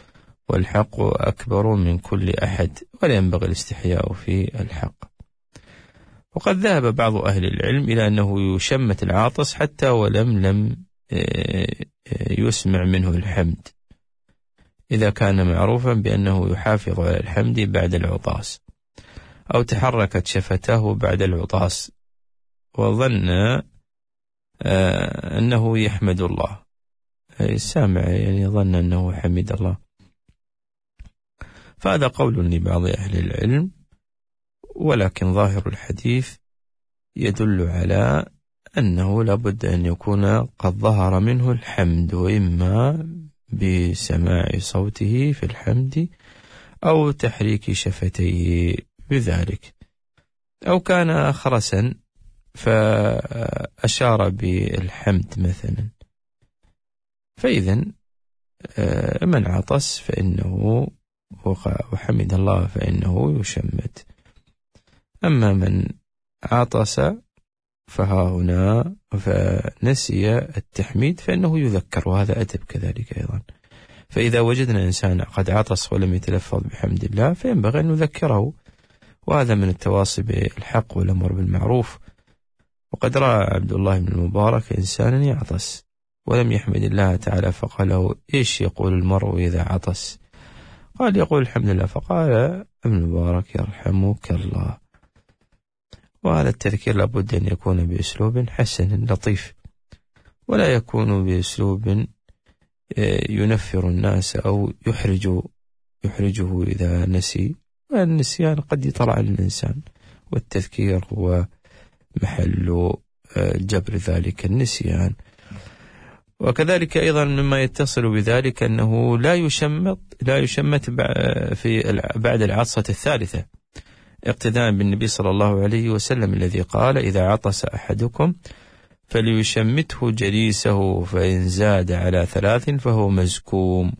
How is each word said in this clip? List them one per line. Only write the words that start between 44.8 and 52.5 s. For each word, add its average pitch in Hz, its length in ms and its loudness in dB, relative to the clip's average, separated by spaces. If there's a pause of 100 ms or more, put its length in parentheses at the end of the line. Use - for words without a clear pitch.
في 143 100 -6
الحمد 131 640 -2 (760)
أو 156 260 4
تحريك 107 600 -2
شفتيه 87 1040 0 (340)
بذلك، 90 640 -2 (920)
أو 180 140 4
كان 180 300 2
أخرسا 131 840 0 (600)